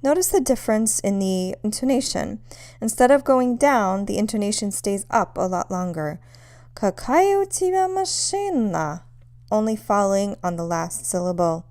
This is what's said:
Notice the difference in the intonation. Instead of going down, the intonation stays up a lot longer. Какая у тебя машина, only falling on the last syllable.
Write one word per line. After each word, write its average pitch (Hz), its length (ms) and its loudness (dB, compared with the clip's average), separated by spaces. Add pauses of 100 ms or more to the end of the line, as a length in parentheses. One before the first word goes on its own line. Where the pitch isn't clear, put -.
Notice 311 260 2
the 392 120 4
difference 220 600 0
in 196 180 0
the 185 460 -2
intonation. 247 760 -2 (400)
Instead 240 300 4
of 277 140 6
going 254 320 2
down, 214 480 2
the 202 140 -4
intonation 208 520 -2
stays 202 400 -4
up - 280 0
a 185 100 0
lot 185 220 -4
longer. 175 500 -4 (540)
Какая 339 640 2
у 392 80 2
тебя 381 420 0
машина, 311 1120 -2 (480)
only 220 260 0
falling 202 680 0
on 175 140 -2
the 170 80 -6
last 170 420 -4
syllable. 175 640 -2